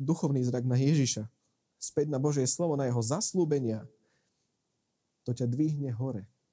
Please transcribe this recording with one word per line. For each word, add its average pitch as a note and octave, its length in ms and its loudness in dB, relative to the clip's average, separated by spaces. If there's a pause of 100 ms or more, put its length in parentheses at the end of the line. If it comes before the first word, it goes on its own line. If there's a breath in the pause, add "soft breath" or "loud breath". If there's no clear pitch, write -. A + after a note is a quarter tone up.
duchovný C#3+ 440 0
zrak B2 200 0
na B2+ 140 2
Ježiša. C3+ 500 2 (480)
Späť - 320 -2
na C3+ 140 -2
Božie C#3+ 240 2
slovo, D#3+ 320 0
na C#3 80 0
jeho B2 160 0
zasľúbenia. C#3+ 840 0 (1400)
To B2 60 -2
ťa A#2+ 160 -2
dvihne C#3+ 420 -2
hore. A2+ 320 -6 (280)